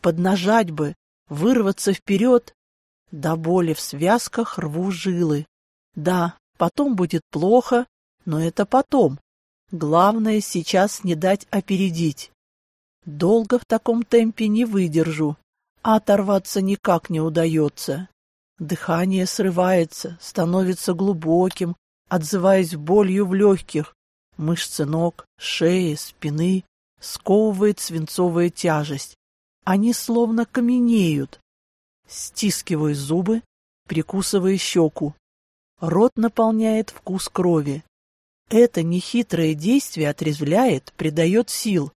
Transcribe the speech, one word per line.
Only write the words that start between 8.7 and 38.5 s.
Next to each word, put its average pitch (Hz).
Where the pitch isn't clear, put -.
Главное 202
сейчас 190
не 175
дать 185
опередить. 175
Долго 202
в -
таком 233
темпе 226
не 220
выдержу, 160
а 220
оторваться 202
никак 190
не 160
удаётся. 160
Дыхание 180
срывается, 180
становится 180
глубоким, 175
отзываясь 185
болью 190
в 185
лёгких. 196
Мышцы 160
ног, 160
шеи, 175
спины 165
сковывает 208
свинцовая 170
тяжесть. 151
Они 202
словно 233
каменеют. 233
Стискиваю 156
зубы, 180
прикусывая 190
щеку. 156
Рот 170
наполняет 220
вкус -
крови. 156